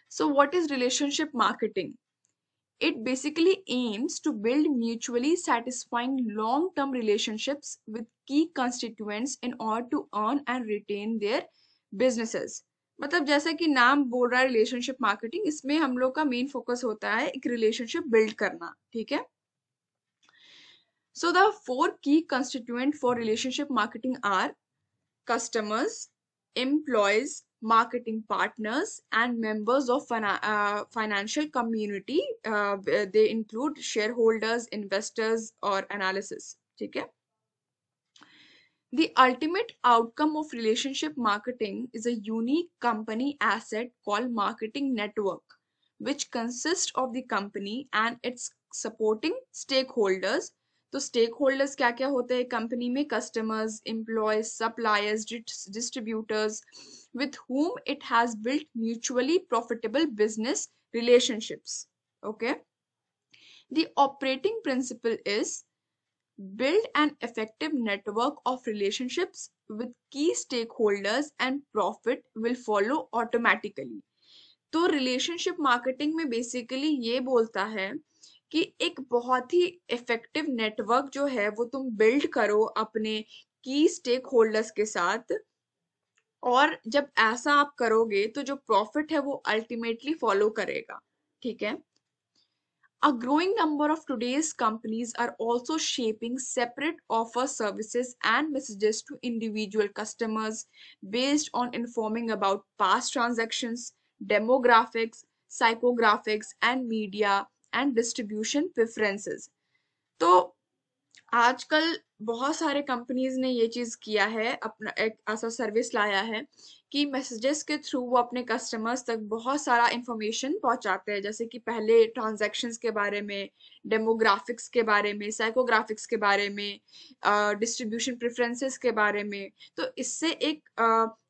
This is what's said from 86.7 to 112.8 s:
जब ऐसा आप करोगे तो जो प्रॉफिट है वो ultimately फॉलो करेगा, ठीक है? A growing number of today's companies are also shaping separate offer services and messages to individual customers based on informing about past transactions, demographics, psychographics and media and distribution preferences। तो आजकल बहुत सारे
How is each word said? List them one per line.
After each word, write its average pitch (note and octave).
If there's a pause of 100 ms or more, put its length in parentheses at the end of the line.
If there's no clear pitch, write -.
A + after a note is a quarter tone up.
जब C#4+ (100)
ऐसा A#3+
आप C#4+
करोगे A3
तो C#4
जो C4+
प्रॉफिट B3
है D#4
वो C#4
ultimately A#3
फॉलो G#3+
करेगा, - (420)
ठीक A3
है? A#3 (1300)
A D4+
growing C#4 (100)
number D4+
of D#4 (140)
today's B3 (140)
companies A3+
are A#3+ (100)
also B3
shaping A#3 (200)
separate C4+ (140)
offer A3+ (160)
services A3 (200)
and C#4
messages G#3+
to - (140)
individual G#3+ (120)
customers A3 (540)
based C#4 (140)
on A#3+
informing A#3
about G3 (240)
past G#3
transactions, A#3 (440)
demographics, A3+ (260)
psychographics A3+ (180)
and B3
media G3+ (300)
and C4+
distribution A3+
preferences। G#3+ (720)
तो E3+ (760)
आजकल C4 (240)
बहुत A#3+
सारे D4